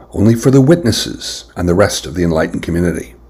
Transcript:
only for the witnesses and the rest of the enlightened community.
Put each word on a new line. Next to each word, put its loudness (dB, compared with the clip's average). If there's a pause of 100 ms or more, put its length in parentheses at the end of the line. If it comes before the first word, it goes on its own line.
(100)
only 2
for 2
the 6
witnesses 0
and -2
the 2
rest 0
of -12
the -2
enlightened -2
community. -4 (160)